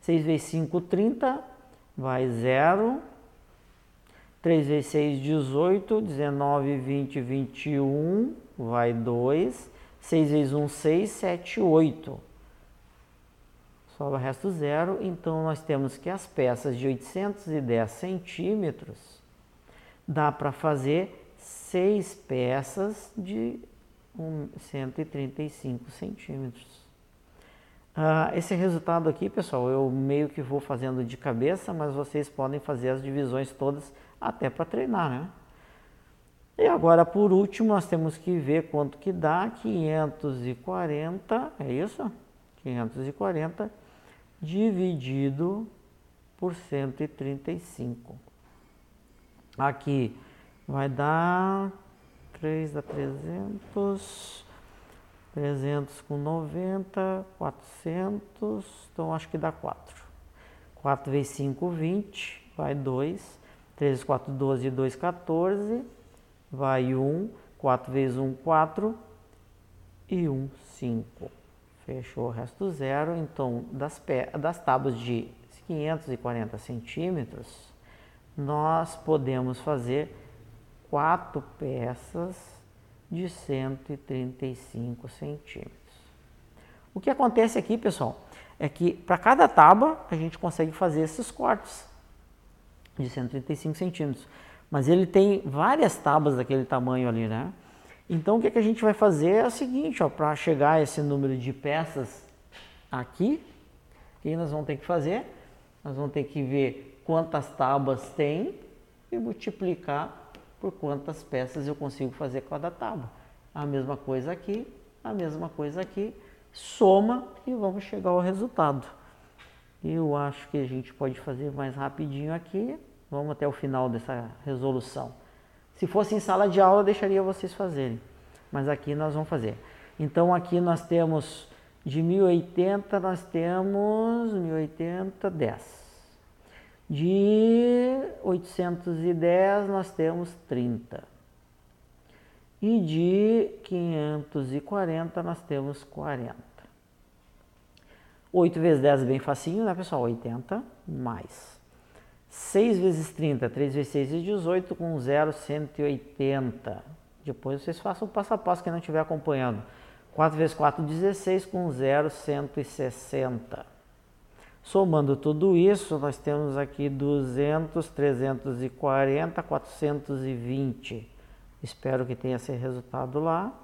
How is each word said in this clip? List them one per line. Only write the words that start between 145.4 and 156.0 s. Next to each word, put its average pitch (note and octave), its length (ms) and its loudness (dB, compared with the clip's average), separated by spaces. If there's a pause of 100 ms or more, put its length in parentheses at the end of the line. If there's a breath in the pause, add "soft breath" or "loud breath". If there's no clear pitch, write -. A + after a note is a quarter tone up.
temos C#3+ 420 -6
quarenta. C3+ 500 -8 (2000 soft breath)
Oito E3+ 260 4
vezes D#3+ 240 6
dez C#3 200 6
é - 20 0
bem C3 140 2
facinho, D#3+ 460 -2
né, G3 100 0
pessoal? E3+ 280 -4
Oitenta A#2+ 600 -4 (240)
mais. - 680 -10 (720 soft breath)
Seis G#3 500 2
vezes E3+ 320 2
trinta, C#3 380 0
três C3+ 260 -2
vezes C#3+ 160 -2
seis C#3 220 0
é E3 60 -2
dezoito, F#3 560 -2
com E3 260 -4
zero, C#3+ 320 2
cento D3 460 -6
e D3 40 0
oitenta. C3+ 1000 -2 (400)